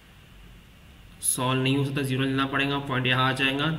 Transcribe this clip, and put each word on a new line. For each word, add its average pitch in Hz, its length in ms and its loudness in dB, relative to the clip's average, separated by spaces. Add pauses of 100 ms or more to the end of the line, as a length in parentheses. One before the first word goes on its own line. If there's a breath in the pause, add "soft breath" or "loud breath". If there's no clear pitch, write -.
(1200)
Solve 131 420 0
नहीं 135 140 2
हो 135 80 2
सकता, 139 180 -2
ज़ीरो 131 220 -2
लेना 135 220 0
पड़ेगा, 139 320 0
point 131 280 -2
यहाँ 131 220 4
आ 131 40 2
जाएगा। 135 340 0 (120)